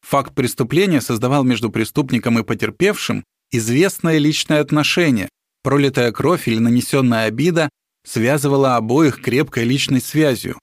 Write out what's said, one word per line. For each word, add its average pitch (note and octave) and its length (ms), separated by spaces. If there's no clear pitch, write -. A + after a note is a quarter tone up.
Факт - 340
преступления C#3 640
создавал B2 440
между A#2+ 260
преступником A#2 720
и A2+ 40
потерпевшим A2 800
известное D#3 680
личное D3+ 420
отношение, D3 720
пролитая C3 480
кровь D#3+ 360
или A2+ 120
нанесенная A#2+ 680
обида D3+ 420
связывала C3+ 680
обоих B2 460
крепкой B2+ 420
личной B2+ 380
связью C#3+ 600